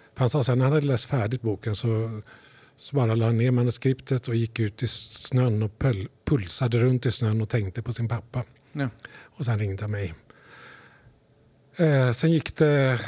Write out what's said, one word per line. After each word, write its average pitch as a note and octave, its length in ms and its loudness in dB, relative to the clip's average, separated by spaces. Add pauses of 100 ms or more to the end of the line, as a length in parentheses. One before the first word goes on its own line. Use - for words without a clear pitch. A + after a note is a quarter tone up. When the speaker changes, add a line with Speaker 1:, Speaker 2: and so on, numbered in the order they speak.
(200)
Speaker 1:
han B2+ 100 4
sa D3 140 2
så B2+ 80 2
här, A#2+ 40 2
när B2+ 80 2
han C3+ 80 2
hade D3+ 140 2
läst C3 180 0
färdigt A#2+ 380 -2
boken G#2+ 340 -4
så, A2+ 460 -4 (540)
så - 200 -10
bara A2+ 180 4
la A2+ 120 2
han A#2 120 2
ner B2+ 120 2
manuskriptet B2 760 0
och A#2 60 -2
gick A2+ 240 -2
ut A2 240 -2
i A#2+ 60 0
snön B2 720 0
och G#2+ 160 -6
pöl-, A2 300 -2 (160)
pulsade A#2 540 0
runt B2+ 280 2
i A#2+ 60 0
snön A2 300 0
och G#2+ 60 -4
tänkte G#2+ 340 -4
på A#2+ 100 -6
sin A#2 160 -4
pappa. A#2+ 360 -6 (280)
Speaker 2:
Ja. C#3 160 -4 (200)
Speaker 1:
Och - 360 -14
sen A2+ 140 0
ringde G2 260 -4
han G#2 60 -4
mig. G2 240 -6 (1600)
Eh, C3+ 340 4
sen D#3+ 200 2
gick - 240 0
det C#3 520 4